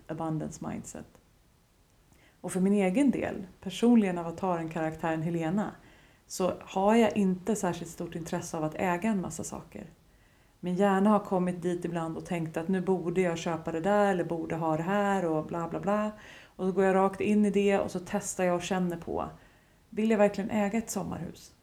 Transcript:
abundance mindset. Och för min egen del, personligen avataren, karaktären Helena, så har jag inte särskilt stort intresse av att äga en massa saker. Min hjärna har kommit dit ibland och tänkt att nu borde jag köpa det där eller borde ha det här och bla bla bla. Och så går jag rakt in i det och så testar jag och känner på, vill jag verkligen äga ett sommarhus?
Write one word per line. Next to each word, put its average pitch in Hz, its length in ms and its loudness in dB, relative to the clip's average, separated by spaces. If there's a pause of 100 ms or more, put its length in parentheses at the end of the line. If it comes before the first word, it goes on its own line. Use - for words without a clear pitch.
abundance 160 600 -6
mindset. - 520 -12 (1200)
Och 180 100 -8
för 185 80 0
min 196 140 4
egen 208 380 4
del, - 360 -2 (140)
personligen 202 560 4
avataren, 170 520 -2
karaktären 160 520 -2
Helena, 170 500 -2 (560)
så - 340 0
har 202 340 2
jag 220 220 4
inte 190 380 2
särskilt 170 360 -4
stort 170 240 -8
intresse 170 420 -6
av 156 60 -4
att 156 120 -2
äga 180 340 0
en 196 120 0
massa 156 220 -8
saker. - 460 -12 (680)
Min 180 160 -4
hjärna 196 340 4
har 208 100 6
kommit 180 420 -2
dit 175 240 -2
ibland 165 320 -4
och 160 80 -10
tänkt 165 320 -4
att 165 100 -4
nu 190 140 2
borde 180 400 0
jag 165 160 0
köpa 165 340 -4
det 165 80 -2
där 202 320 4
eller 175 120 2
borde 165 320 -4
ha 160 220 0
det 165 60 -2
här 196 420 0
och 160 200 0
bla 170 220 -6
bla 165 120 -6
bla. 214 320 0 (440)
Och 180 100 -4
så 190 60 0
går 190 120 2
jag 190 120 4
rakt 190 260 2
in 208 240 4
i 202 40 4
det 196 300 4
och - 120 -2
så 180 140 -6
testar - 380 -4
jag 180 120 2
och 170 60 -2
känner 180 360 -2
på, 80 320 -6 (600)
vill 220 220 0
jag 214 60 4
verkligen 202 320 4
äga 208 280 0
ett 220 120 -4
sommarhus? - 720 -8